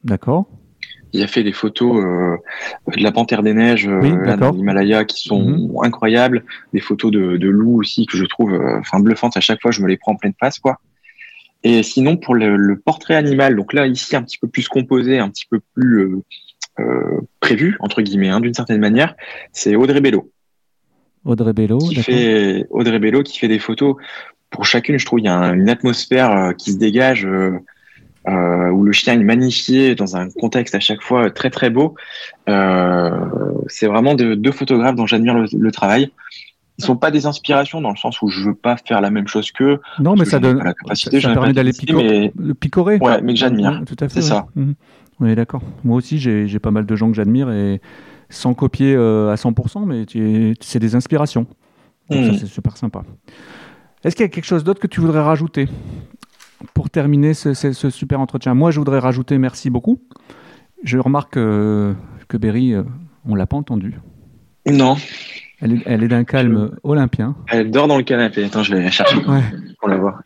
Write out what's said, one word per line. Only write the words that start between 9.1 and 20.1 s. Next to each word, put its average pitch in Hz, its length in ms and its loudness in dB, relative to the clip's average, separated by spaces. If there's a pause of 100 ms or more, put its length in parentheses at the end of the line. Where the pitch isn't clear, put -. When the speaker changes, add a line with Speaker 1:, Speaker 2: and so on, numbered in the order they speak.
Speaker 2:
À 92 40 0
chaque - 200 0
fois, 120 100 2
je 107 100 -2
me 92 60 0
les 95 100 2
prends - 160 -4
en - 40 0
pleine 101 220 -4
face, 135 200 -2
quoi. 131 180 0 (840)
Et 117 200 4
sinon, 135 320 2
pour 127 200 -2
le, 107 200 4
le 101 240 2
portrait - 360 -2
animal, 139 400 4
donc 101 180 -4
là, 143 140 2
ici, 127 280 -2
un 131 60 0
petit - 160 -12
peu 120 100 -4
plus 123 200 -6
composé, 127 520 0
un 101 100 -2
petit - 200 -14
peu 110 100 0 (140)
plus, 123 300 4
euh, 95 200 -2 (560)
euh, 60 420 -2 (180)
prévu, 147 400 0
entre 107 240 -4
guillemets, 98 260 0
hein, 98 100 0
d'une 120 140 -2
certaine 117 260 -2
manière, 113 360 2 (360)
c'est - 240 0
Audrey 139 260 4
Bello. 120 300 2 (960)